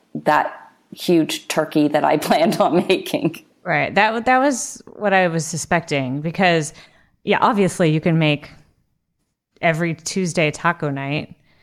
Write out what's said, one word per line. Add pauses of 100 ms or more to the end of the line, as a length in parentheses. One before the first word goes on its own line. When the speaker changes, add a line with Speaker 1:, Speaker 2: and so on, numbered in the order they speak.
(140)
Speaker 1:
that (200)
huge
turkey
that
I
<laughs>
planned
on
making. (220)
Speaker 2:
Right.
That,
that
was (140)
what
I
was
suspecting,
because, (520)
yeah,
obviously
you
can
make (1120)
every
Tuesday
taco
night. (280)